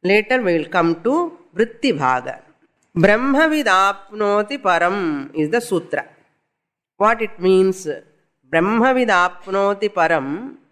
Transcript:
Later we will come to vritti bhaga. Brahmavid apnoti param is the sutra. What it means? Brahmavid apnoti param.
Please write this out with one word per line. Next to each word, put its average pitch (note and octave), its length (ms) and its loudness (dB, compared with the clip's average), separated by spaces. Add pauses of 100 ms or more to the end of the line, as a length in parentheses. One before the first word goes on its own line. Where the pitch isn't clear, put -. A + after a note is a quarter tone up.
Later G#3 380 2
we F3 160 0
will D3 120 -4
come E3 340 0
to D#4+ 340 -2 (180)
vritti A3+ 420 -2
bhaga. C3 440 -2 (560)
Brahmavid C4+ 680 2
apnoti G3+ 920 0
param E3+ 800 -2
is D#3 140 -2
the A#3 120 -2
sutra. - 420 -6 (920)
What A3 240 0
it G#3 180 -8
means? F#3 480 2 (640)
Brahmavid A3+ 580 2
apnoti G3 800 0
param. E3 680 -2 (160)